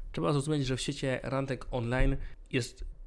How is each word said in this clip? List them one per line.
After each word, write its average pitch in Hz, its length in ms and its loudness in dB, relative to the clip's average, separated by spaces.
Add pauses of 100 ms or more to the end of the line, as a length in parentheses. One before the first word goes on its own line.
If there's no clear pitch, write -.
(120)
trzeba 160 200 2
zrozumieć, 143 340 2
że 127 100 0
w - 40 -4
świecie 135 420 -2
randek 135 480 -2
online 127 460 4 (360)
jest - 320 -2 (220)